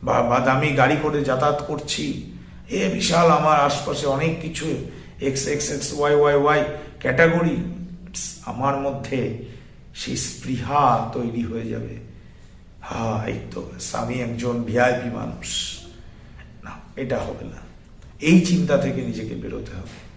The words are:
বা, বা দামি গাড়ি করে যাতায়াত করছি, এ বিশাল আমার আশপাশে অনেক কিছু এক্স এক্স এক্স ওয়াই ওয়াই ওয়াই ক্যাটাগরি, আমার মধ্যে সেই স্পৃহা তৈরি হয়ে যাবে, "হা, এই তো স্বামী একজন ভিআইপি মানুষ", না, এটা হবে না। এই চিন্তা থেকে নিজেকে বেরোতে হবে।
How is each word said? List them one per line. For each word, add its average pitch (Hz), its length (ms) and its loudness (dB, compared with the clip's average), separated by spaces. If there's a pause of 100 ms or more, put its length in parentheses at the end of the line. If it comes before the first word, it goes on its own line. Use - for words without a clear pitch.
বা, 117 200 2
বা 120 160 4
দামি 135 300 4
গাড়ি 139 340 4
করে 147 220 0
যাতায়াত 135 440 2
করছি, - 640 -6 (380)
এ - 220 0
বিশাল 170 380 4
আমার 151 300 6
আশপাশে 143 460 0
অনেক 147 360 2
কিছু 160 240 -6 (540)
এক্স 135 260 0
এক্স 147 240 -2
এক্স 143 260 -4
ওয়াই 147 180 4
ওয়াই 147 200 6
ওয়াই 151 300 4 (360)
ক্যাটাগরি, 165 560 4 (880)
আমার 135 300 0
মধ্যে 135 600 -2 (560)
সেই 131 220 -6
স্পৃহা 131 960 0
তৈরি 117 300 -2
হয়ে 113 260 -4
যাবে, 113 280 -8 (840)
"হা, 113 460 -4
এই - 80 -4 (160)
তো - 200 -10 (100)
স্বামী 113 340 -4
একজন 120 480 -2
ভিআইপি 120 540 2
মানুষ", - 600 -6 (880)
না, 117 60 -12 (260)
এটা - 220 -2
হবে - 260 -8
না। - 160 -12 (600)
এই 170 200 8
চিন্তা 151 360 4
থেকে 131 260 0
নিজেকে 113 320 -6
বেরোতে - 420 -8
হবে। - 300 -14 (100)